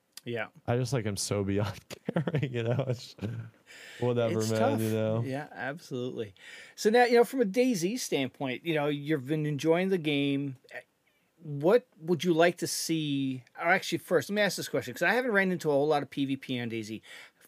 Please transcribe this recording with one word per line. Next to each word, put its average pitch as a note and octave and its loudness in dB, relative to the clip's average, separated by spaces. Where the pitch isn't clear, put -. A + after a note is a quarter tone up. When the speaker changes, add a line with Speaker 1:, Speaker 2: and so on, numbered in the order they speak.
Speaker 1:
Yeah. A2+ -4
Speaker 2:
I A#2 2
just, B2 -2
like, A#2 0
I'm G2+ -2
so G2+ -2
beyond G2+ 0
<laughs> - -10
caring, C#3 0
you A#2+ -2
know? A#2+ 0
It's, - -6
whatever, A#2 2
Speaker 1:
It's A2 0
Speaker 2:
man, A2 2
Speaker 1:
tough. A2 2
Speaker 2:
you A2 0
know? A2 0
Speaker 1:
Yeah, C3+ -6
absolutely. B2+ -8
So - 2
now, A#3+ 8
you A#3+ 4
know, A#3 8
from C4 0
a - 6
daisy A3 2
standpoint, C3+ -4
you E3 0
know, D3 2
you've D3 -2
been D3+ 0
enjoying D#3+ 2
the F#3+ 2
game. C#3+ 0
What D#3 2
would D#3+ -2
you F3+ 2
like E3+ 6
to D#3 -4
see? C#3 -2
Or E3+ 0
actually, F#3 2
first, D#3 0
let G3+ -2
me G#3 2
ask G3+ 0
this - -8
question, B2+ -4
'cause - -4
I F3 2
haven't B3 0
ran F#3+ 2
into D#3+ -2
a D3 4
whole C#3 4
lot D3 2
of C#3 -10
P C#3+ -2
V C3+ -2
P C3 -6
on A#2+ -6
daisy. A2 -8